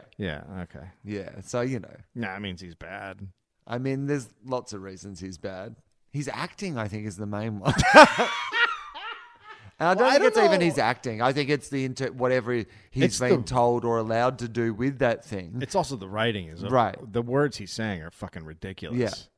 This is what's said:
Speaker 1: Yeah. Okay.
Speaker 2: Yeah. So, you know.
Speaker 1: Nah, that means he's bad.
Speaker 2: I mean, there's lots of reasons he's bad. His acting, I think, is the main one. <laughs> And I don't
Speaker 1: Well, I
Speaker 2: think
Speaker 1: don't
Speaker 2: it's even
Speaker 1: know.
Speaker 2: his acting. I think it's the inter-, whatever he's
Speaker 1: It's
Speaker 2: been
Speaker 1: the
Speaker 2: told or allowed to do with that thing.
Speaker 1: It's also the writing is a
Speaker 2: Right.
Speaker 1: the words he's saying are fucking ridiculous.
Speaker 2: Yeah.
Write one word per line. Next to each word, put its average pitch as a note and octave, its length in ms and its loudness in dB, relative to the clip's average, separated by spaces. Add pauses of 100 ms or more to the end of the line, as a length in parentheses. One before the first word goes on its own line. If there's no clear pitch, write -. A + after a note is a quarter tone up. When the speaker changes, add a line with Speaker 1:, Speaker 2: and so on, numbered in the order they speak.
(200)
Speaker 1:
Yeah. D#2+ 240 -6 (280)
Okay. D2+ 140 -16 (180)
Speaker 2:
Yeah. G2+ 280 -8 (100)
So, A#2+ 200 -4
you B2+ 180 -2
know. - 160 -16 (180)
Speaker 1:
Nah, A2+ 140 -6
that G2 160 -8
means F#2 180 -8
he's E2+ 140 -16
bad. G2 520 -12 (380)
Speaker 2:
I A#2+ 140 -6
mean, C3+ 260 -4
there's C#3 240 -4 (160)
lots B2+ 280 -6
of F#2+ 100 -10
reasons F#2+ 360 -14
he's F#2 200 -10
bad. G2 360 -10 (360)
His C#3 200 -6
acting, D#3 460 -8
I A2 100 -2
think, G#2+ 200 -6
is F#2 100 -8
the G#2+ 80 -8
main G#2 340 -4
one. B2 200 2
<laughs> - 40 6 (2000)
And D#3+ 60 4
I F#3 60 6
don't G3 100 4
Speaker 1:
Well, C4 60 6
I C#4 100 4
Speaker 2:
think A4 140 4
Speaker 1:
don't A#3 100 6
Speaker 2:
it's - 60 8
even - 100 4
Speaker 1:
know. F3 60 2
Speaker 2:
his D#3+ 120 0
acting. A#2 440 0
I B2+ 100 4
think C#3 180 0
it's C#3+ 200 -2
the C3+ 160 -2
inter-, B2+ 260 -4
whatever B2+ 420 0
he's A2+ 120 -2 (260)
Speaker 1:
It's C3 280 2
Speaker 2:
been B2+ 240 4
Speaker 1:
the - 40 -14
Speaker 2:
told A#2+ 380 2
or A#2 120 2
allowed A#2 420 0
to A#2+ 100 -6
do A#2 240 -2
with B2+ 260 -2
that A#2 240 0
thing. F#2+ 380 -8
Speaker 1:
It's C3+ 120 -6
also D#3 220 0
the F#2+ 140 -8
writing G#2 400 -2
is E2+ 140 -14
a F#2+ 60 -6
Speaker 2:
Right. A#2 280 2 (120)
Speaker 1:
the A#2 120 -2
words B2+ 340 0
he's G2 160 -12
saying G#2 300 -4
are E2 100 -14
fucking F2 320 -12
ridiculous. F#2 560 -10
Speaker 2:
Yeah. A2 120 0 (260)